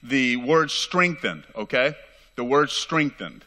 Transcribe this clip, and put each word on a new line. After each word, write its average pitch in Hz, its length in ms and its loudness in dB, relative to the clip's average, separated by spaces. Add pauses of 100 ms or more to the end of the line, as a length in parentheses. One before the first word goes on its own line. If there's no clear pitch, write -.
the 123 320 2
word 147 340 2
strengthened, 156 720 -2 (120)
okay? 127 400 0 (400)
The 123 80 -4
word 139 260 2
strengthened. 107 760 -4